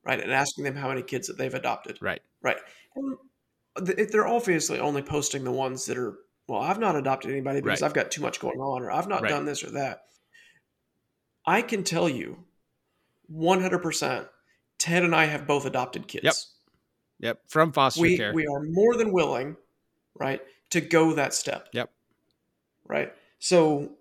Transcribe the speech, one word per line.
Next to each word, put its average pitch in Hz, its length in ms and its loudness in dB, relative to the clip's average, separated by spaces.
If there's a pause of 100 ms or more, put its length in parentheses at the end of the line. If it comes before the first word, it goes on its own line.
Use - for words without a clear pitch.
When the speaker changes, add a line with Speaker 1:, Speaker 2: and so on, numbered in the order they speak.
Speaker 1:
right, 127 160 -2
and 104 140 -4
asking 139 300 0
them 135 120 -4
how 139 140 -6
many 131 140 -4
kids 127 240 -6
that - 100 -10
they've 131 160 -4
adopted. - 480 -6
Speaker 2:
Right. 95 200 -4 (200)
Speaker 1:
Right. - 160 0 (380)
And 269 220 -6 (680)
th-, 190 240 0
they're 214 180 4
obviously 175 520 0
only 139 240 -2
posting 143 400 -2
the 131 80 -2
ones 131 340 -4
that 123 140 -4
are, 107 180 -4 (300)
"Well, 113 120 -2
I've 175 200 -2
not 196 160 2
adopted 135 340 0
anybody 135 320 -2
because 107 220 0
Speaker 2:
Right. 151 40 4
Speaker 1:
I've 147 60 -4
got - 160 0
too 147 120 -6
much 123 180 -4
going 127 200 -4
on," 131 220 -4
or, 120 100 -6
"I've 170 160 -2
not 196 140 -2
Speaker 2:
Right. - 80 0
Speaker 1:
done 147 160 0
this 143 180 -6
or - 100 -12
that." 131 340 -6 (1400)
I 190 160 4
can 220 220 -2
tell 170 260 0
you - 360 -8 (800)
one 165 340 2
hundred 185 220 2
percent, 147 440 -2 (500)
Ted 175 260 2
and 170 120 4
I 156 100 6
have 147 220 -2
both 143 180 2
adopted 127 420 -4
kids. - 160 -8
Speaker 2:
Yep. - 120 4 (840)
Yep. 113 300 -4
From 160 220 4
foster 135 300 4
Speaker 1:
We, 175 160 6
Speaker 2:
care. 104 160 0
Speaker 1:
we 160 140 0
are 143 160 -4
more 196 340 4
than 220 160 2
willing, 143 420 2 (600)
right, 135 260 -4 (300)
to 170 100 2
go 160 320 6
that 139 220 0
step. - 360 -6
Speaker 2:
Yep. 120 200 -4 (960)
Speaker 1:
Right. - 260 -2 (240)
So 156 640 4